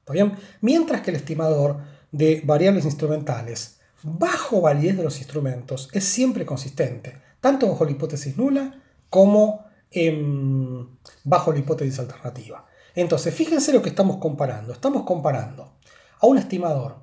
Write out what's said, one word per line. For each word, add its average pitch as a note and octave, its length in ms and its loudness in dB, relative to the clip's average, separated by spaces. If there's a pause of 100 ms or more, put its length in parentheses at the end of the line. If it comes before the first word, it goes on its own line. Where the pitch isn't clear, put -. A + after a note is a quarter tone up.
¿Está - 140 -12
bien? G3 200 2 (280)
Mientras C4 380 2
que F#3+ 100 -4
el E3 60 -2
estimador D3 640 0 (320)
de D#3 340 2
variables D#3 400 4
instrumentales C#3 920 -4 (240)
bajo F#3 580 -2
validez D#3 360 2
de F3 80 -2
los C#3+ 140 -4
instrumentos C3 760 -8
es G3 100 -2
siempre A#3+ 420 0
consistente, C3 760 -6 (180)
tanto C4+ 280 4
bajo E3 160 2
la D3 80 -2
hipótesis C#3 440 -6
nula C4+ 440 -2 (280)
como, G#3 580 4 (240)
em, C3+ 1000 -2 (360)
bajo E3+ 280 2
la D3 60 0
hipótesis C#3 400 -4
alternativa. - 680 -12 (300)
Entonces, E3 400 0
fíjense D#4 400 0
lo A#3 80 6
que - 80 -2
estamos G3 260 2
comparando. B2 560 -4
Estamos C4+ 300 -2
comparando C#3 720 -4 (440)
a - 80 6
un C4 120 6
estimador E3+ 640 -4